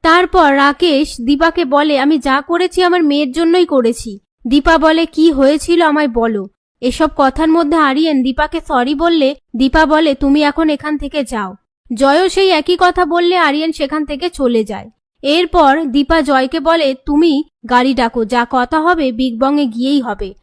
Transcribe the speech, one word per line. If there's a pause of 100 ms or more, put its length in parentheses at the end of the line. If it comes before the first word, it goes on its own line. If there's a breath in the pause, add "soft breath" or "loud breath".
তারপর
রাকেশ
দীপাকে
বলে,
"আমি
যা
করেছি
আমার
মেয়ের
জন্যই
করেছি।" (280)
দীপা
বলে,
"কি
হয়েছিল
আমায়
বলো।" (320)
এসব
কথার
মধ্যে
আরিয়ান
দীপাকে
সরি
বললে (220)
দীপা
বলে,
"তুমি
এখন
এখান
থেকে
যাও।" (400)
জয়ও
সেই
একই
কথা
বললে
আরিয়ান
সেখান
থেকে
চলে
যায়। (320)
এরপর
দীপা
জয়কে
বলে, (120)
"তুমি (260)
গাড়ি
ডাকো,
যা
কথা
হবে
বিগ
বংয়ে
গিয়েই
হবে।"